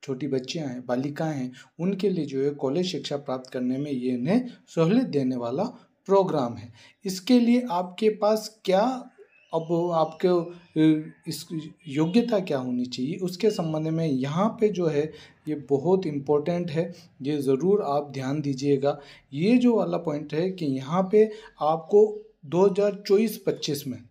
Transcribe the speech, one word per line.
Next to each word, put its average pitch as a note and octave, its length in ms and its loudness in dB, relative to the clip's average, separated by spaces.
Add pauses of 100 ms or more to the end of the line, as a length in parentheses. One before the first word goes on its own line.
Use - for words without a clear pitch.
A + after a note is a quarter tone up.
छोटी C3+ 240 -6
बच्चियां C3 420 -4
हैं, B2 160 -10
बालिकाएं D3 500 -4
हैं, B2+ 160 -6 (280)
उनके F#3+ 300 -2
लिए E3 160 -2
जो C3+ 180 -4
है C#3+ 60 2
कॉलेज C#3+ 360 -2
शिक्षा D3 320 -6
प्राप्त C3 320 -8
करने B2+ 280 -2
में C#3+ 140 -4
ये B2+ 220 -2
इन्हें F3 340 0 (280)
सहूलियत G3 300 4
देने C3+ 300 -2
वाला A#2+ 280 -4 (420)
प्रोग्राम D#3 480 2
है। - 200 -14 (320)
इसके G3+ 340 4
लिए A#3+ 320 4
आपके F#3 380 0
पास G#3+ 560 0
क्या, F#3 160 4 (720)
अब E3+ 400 0
आपके, D#3+ 340 0
अ, D#3+ 880 2 (140)
इस - 180 -10 (420)
योग्यता F3+ 520 2
क्या D#3+ 180 -4
होनी B2 280 -4
चाहिए C3 320 -6
उसके F#3 320 0
संबंध D#3 380 -4
में D#3+ 200 0
यहाँ C#3+ 420 0
पे A3 200 0
जो F3 180 0
है D3+ 240 0 (360)
ये D3+ 80 -2
बहुत D#3+ 500 0
इंपॉर्टेंट D3+ 680 -2
है, E3+ 220 -2 (280)
ये C#3+ 200 -2
ज़रूर C#3 400 2
आप C#3+ 300 -2
ध्यान C3+ 300 -4
दीजिएगा। C#3 580 0 (340)
ये F#3+ 240 4
जो A#3+ 180 4
वाला F3 220 0
पॉइंट D3+ 360 -4
है F3 180 0
कि F3+ 140 -6
यहाँ C#3+ 460 -2
पे G#3+ 200 6 (300)
आपको E3 640 4 (200)
दो E3 200 4
हज़ार G3+ 420 0
चौबीस G#3+ 300 2
पच्चीस - 500 -4
में A#2 240 -10